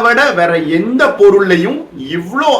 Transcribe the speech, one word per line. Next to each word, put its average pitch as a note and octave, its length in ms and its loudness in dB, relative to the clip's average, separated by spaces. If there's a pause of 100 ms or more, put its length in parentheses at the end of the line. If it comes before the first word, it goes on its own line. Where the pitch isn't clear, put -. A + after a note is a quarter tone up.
விட A#3+ 160 2 (180)
வேற E3+ 140 0 (260)
எந்த B3 240 -2 (160)
பொருள்லையும் G3 600 2 (380)
இவ்ளோ B3 440 -2